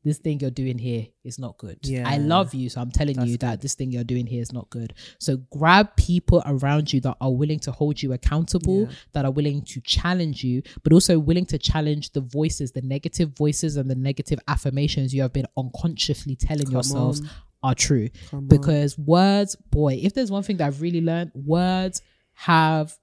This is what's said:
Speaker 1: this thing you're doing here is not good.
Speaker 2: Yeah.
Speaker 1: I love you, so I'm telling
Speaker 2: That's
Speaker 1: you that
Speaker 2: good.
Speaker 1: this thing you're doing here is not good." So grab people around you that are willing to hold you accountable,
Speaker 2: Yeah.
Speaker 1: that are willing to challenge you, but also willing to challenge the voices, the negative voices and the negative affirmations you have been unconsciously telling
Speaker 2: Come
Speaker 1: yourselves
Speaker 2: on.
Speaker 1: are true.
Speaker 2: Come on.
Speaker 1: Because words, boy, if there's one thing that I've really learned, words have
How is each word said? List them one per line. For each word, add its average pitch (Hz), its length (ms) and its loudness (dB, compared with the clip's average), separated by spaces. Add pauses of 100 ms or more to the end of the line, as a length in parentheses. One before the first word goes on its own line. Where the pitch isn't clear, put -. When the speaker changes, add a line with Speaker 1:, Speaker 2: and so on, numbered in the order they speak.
Speaker 1:
this 151 120 0
thing 151 240 -4
you're 135 100 -2
doing 127 260 -4
here 117 300 -6 (160)
is 127 160 -14
not 127 180 -12
good. - 260 -14
Speaker 2:
Yeah. 131 220 -4
Speaker 1:
I 143 120 0
love 160 360 2
you, 131 140 -4
so 123 140 -6
I'm 123 100 -6
telling 147 240 0
Speaker 2:
That's 123 140 0
Speaker 1:
you 120 80 -2
that 120 140 -2
Speaker 2:
good. 110 100 -8
Speaker 1:
this 139 120 -6
thing 131 200 -6
you're 120 100 -4
doing 123 240 -2
here 120 140 -4
is 117 100 -8
not 123 180 -10
good." 117 240 -10 (240)
So 135 200 -2 (120)
grab 175 460 4
people - 500 4
around 143 460 0
you 139 100 2
that 127 200 -2
are 135 100 0
willing 151 280 0
to 143 120 -6
hold 147 320 -2
you 135 80 -2
accountable, 165 720 0
Speaker 2:
Yeah. 220 140 -4 (180)
Speaker 1:
that 143 100 -2
are 135 80 0
willing 143 300 0
to - 180 -12
challenge 170 640 -2
you, 127 180 0 (220)
but 151 80 4
also 170 280 6
willing 170 260 2
to 147 120 -6
challenge 151 540 -2
the - 80 -2
voices, 139 540 -4
the 131 80 -8
negative 139 480 -2
voices 147 480 0
and 131 120 -2
the 135 60 0
negative 135 440 -2 (100)
affirmations 139 640 0
you 135 80 0
have 131 100 0
been 135 240 -2
unconsciously 135 800 -4
telling 147 300 -2
Speaker 2:
Come 131 80 -2
Speaker 1:
yourselves 131 480 0
Speaker 2:
on. 151 80 -10 (340)
Speaker 1:
are 131 120 2
true. 120 340 2 (200)
Speaker 2:
Come 143 100 -10
on. 139 100 -10
Speaker 1:
Because 147 480 4
words, 190 580 4 (160)
boy, 147 320 2
if 196 100 2
there's 254 180 -2
one 196 120 -2
thing 196 140 -4
that 156 100 0
I've 143 140 -4
really 170 180 -2
learned, 165 340 -2
words 180 680 -2 (320)
have 160 680 2